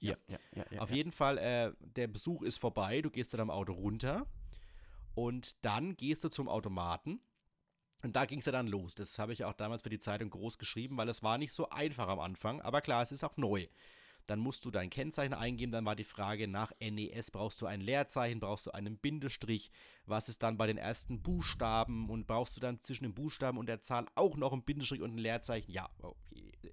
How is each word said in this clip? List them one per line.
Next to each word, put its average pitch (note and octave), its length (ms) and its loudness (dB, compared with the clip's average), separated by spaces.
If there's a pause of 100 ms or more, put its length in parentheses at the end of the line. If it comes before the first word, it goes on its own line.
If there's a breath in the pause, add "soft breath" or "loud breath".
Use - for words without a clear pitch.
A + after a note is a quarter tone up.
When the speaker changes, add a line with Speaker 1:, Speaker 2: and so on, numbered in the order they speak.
Speaker 1:
Ja, G2+ 160 0 (120)
Speaker 2:
Ja. - 80 -8
Speaker 1:
ja, - 20 -6 (180)
ja, - 160 -4
ja, G#2 80 -4
Speaker 2:
Auf A2 100 -2
Speaker 1:
ja. B2+ 60 2
Speaker 2:
jeden D#3 160 0
Fall, C#3 260 4
äh, A#2 420 2
der - 280 -2
Besuch D#3 340 -2
ist A#2 160 0
vorbei, A2 440 2
du D3+ 80 0
gehst B2 200 -2
zu A#2+ 60 -4
deinem A2 140 2
Auto F#2+ 240 0
runter A2+ 520 0 (880 soft breath)
und A#2+ 500 -2
dann C3 320 2
gehst D3+ 280 0
du D#3+ 40 2
zum C#3 200 -2
Automaten. F#2+ 720 0 (840)
Und A#2 140 0
da C3 100 6
ging's C3+ 180 -4
ja C#3 80 0
dann B2+ 140 2
los. F#2+ 280 -2
Das - 240 -2
habe A2 140 0
ich A2 120 -4
auch G2 100 -2
damals A2 280 -4
für A#2 80 -6
die G#2+ 80 -2
Zeitung G#2 320 -2
groß G#2 280 -4
geschrieben, C3 400 -2
weil A2+ 100 2
es A#2 140 2
war A2+ 160 6
nicht D3 140 -2
so - 180 0
einfach C#3 380 0
am F#2+ 120 2
Anfang. G2+ 400 -2
Aber C#3+ 220 2
klar, A#2+ 200 4
es A#2+ 100 -2
ist C#3 120 -4
auch - 140 -4
neu. G2+ 280 2 (600 loud breath)
Dann G#2 140 0
musst B2+ 260 0
du B2 40 -4
dein F#2 200 0
Kennzeichen C#3 420 0
eingeben. A#2+ 400 0
Dann A2+ 140 2
war G#2 100 2
die G#2 80 -4
Frage, G#2 440 -2
nach G2+ 320 0
N G#2+ 180 -2
E G#2+ 120 0
S A2+ 200 -2
brauchst G#2 320 -2
du A2+ 40 0
ein G2 140 -2
Leerzeichen, A#2+ 600 2
brauchst G#2+ 260 -2
du - 60 -6
einen G#2 260 -4
Bindestrich. C#3 720 0 (340 loud breath)
Was G#2+ 240 0
ist - 140 -6
dann A2+ 160 4
bei A2 80 6
den G#2+ 100 4
ersten A#2 460 0
Buchstaben? A2+ 880 2
Und A2 160 -2
brauchst A#2 300 2
du A2+ 40 -8
dann B2 220 0
zwischen C3 220 -4
den B2 100 -2
Buchstaben C3+ 420 0
und A2+ 140 -2
der A2+ 100 -2
Zahl B2 260 0 (100)
auch E3 200 6
noch C3+ 160 2
ein C3 120 0
Bindestrich C#3+ 360 0
und A2+ 140 -2
ein A2+ 40 -4
Leerzeichen? A2+ 540 0
Ja, F#2 160 -4 (140)
okay, - 500 -12 (200)